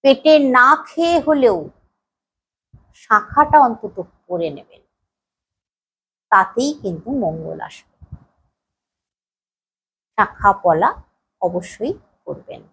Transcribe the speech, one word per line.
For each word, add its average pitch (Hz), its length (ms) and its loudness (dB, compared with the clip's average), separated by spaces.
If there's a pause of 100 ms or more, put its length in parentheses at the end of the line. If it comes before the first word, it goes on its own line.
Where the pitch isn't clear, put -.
পেটে 269 300 4 (220)
না 247 120 6 (200)
খেয়ে 339 380 -2
হলেও 262 320 2 (1500)
শাখাটা 294 540 2 (100)
অন্তত 226 300 -8 (300)
করে 170 220 -6
নেবেন, - 320 -18 (1500)
তাতেই 233 400 0 (100)
কিন্তু 175 280 -10 (140)
মঙ্গল 160 360 -8 (100)
আসবে। - 260 -20 (2250)
শাখা 202 340 0 (120)
পলা 175 260 2 (520)
অবশ্যই 180 520 -8 (320)
করবেন। - 360 -16 (120)